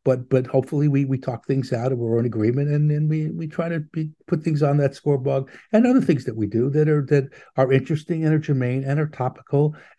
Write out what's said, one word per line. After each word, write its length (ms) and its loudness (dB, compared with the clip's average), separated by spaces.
But, 280 0
but 160 2
hopefully 420 0
we, 160 2
we 140 -2
talk 280 -8
things 280 -2
out 180 -2
and 80 -4
we're 180 0
in 60 2
agreement, 460 0
and, 200 2
and 200 0
we, 180 -2
we 180 -8
try 220 -6
to 120 -4
be, 320 -8
put 160 -2
things 200 -2
on 160 2
that 160 0
score 240 -2
bug 320 -4
and 140 4
other 140 4
things 240 0
that 100 0
we 120 -2
do 240 0
that 180 2
are, 220 2
that 180 2
are 120 4
interesting 540 0
and 80 4
are 60 4
germane 440 -2
and 160 -2
are 80 0
topical 720 -2